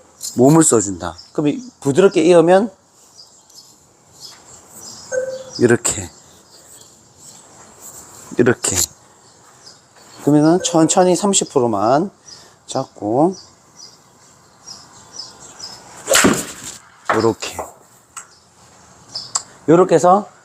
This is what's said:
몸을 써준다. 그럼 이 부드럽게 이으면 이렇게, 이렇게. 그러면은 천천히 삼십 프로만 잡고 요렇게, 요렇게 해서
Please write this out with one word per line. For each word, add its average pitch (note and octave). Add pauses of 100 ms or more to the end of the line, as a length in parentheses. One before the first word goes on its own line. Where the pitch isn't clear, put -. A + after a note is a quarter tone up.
(360)
몸을 D3
써준다. F#2 (160)
그럼 D3+
이 - (180)
부드럽게 E3+
이으면 F3+ (3000)
이렇게, A2+ (2250)
이렇게. - (1500)
그러면은 D3+
천천히 F3
삼십 G3
프로만 A#2+ (560)
잡고 C3 (3750)
요렇게, A2 (2000)
요렇게 F3
해서 F3+ (180)